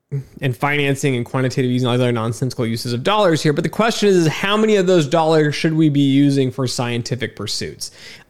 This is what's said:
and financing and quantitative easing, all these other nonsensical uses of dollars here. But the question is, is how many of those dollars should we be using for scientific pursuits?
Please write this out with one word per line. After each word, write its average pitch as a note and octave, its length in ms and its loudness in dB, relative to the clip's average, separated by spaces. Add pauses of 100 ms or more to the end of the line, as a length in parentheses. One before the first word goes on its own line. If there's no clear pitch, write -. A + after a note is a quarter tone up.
(400)
and C3 160 -2
financing C#3 600 -2
and A#2+ 80 -4
quantitative B2+ 440 -2
easing, B2 160 0
all A#2+ 80 0
these B2 80 0
other B2 120 0
nonsensical A#2 520 -4
uses A2+ 280 -4
of A#2+ 100 -6
dollars F#3 400 2
here. D3+ 80 2
But D3 140 -2
the - 40 -6
question G#3+ 380 0
is, G3 80 4
is E3+ 120 4
how G3 280 0
many G#3+ 220 4
of F#3 100 2
those F3+ 180 4
dollars D#3 480 2
should E3 200 -2
we D#3+ 160 4
be C#3+ 100 2
using C#3 500 4
for C3 160 -4
scientific A#2+ 720 -4
pursuits? - 560 -8 (380)